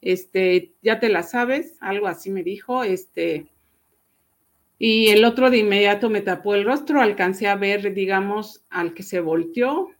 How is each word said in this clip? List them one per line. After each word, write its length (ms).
este, 720
"¿Ya 160
te 100
la 140
sabes?", 580
algo 280
así 220
me 120
dijo, 400
este, 640
y 340
el 140
otro 260
de 80
inmediato 520
me 120
tapó 340
el 80
rostro, 360
alcancé 460
a 80
ver, 400
digamos, 760
al 240
que 100
se 160
volteó 800